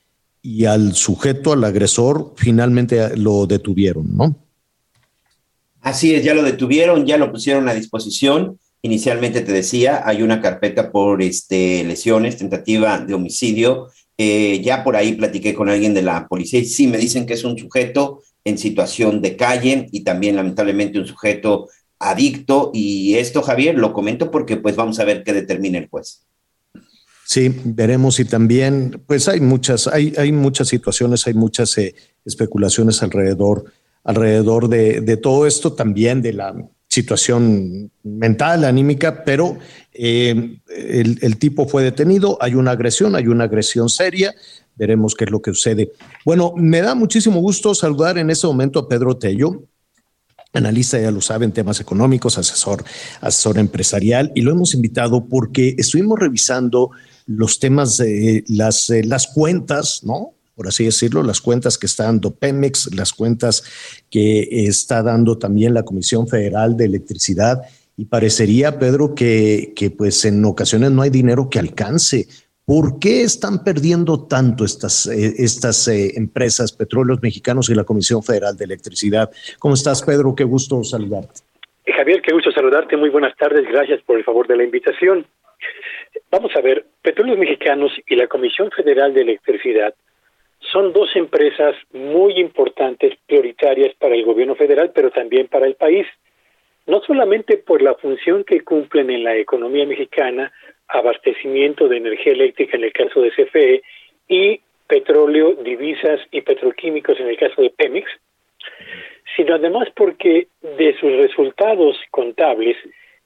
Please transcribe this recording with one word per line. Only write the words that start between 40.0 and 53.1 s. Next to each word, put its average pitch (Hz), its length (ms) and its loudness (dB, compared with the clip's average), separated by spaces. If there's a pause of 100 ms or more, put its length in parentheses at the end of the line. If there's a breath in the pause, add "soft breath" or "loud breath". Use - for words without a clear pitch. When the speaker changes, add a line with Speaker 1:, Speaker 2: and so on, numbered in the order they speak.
Speaker 1:
el, 117 440 0
el 110 180 0
tipo 143 280 0
fue 139 140 0
detenido, 175 580 2
hay 123 140 -2
una 127 180 2
agresión, 120 440 0
hay 127 120 0
una 117 180 2
agresión 110 440 0
seria, 190 460 -2 (400 loud breath)
veremos 110 400 0
qué - 80 -4
es 107 80 -2
lo 107 100 -2
que 104 100 -4
sucede. 107 400 -2 (340 loud breath)
Bueno, 175 300 2
me 165 260 4
da 226 120 0
muchísimo 220 460 2
gusto 202 340 0
saludar 160 460 0
en 156 100 0
este 160 160 0
momento 135 320 0
a 139 100 -2
Pedro 123 300 0
Tello, 123 460 -2 (880)
analista, 120 460 0
ya 110 100 0
lo 101 120 -4
saben, 113 300 -2
temas 104 300 -4
económicos, 127 560 0
asesor, - 460 -4 (380 loud breath)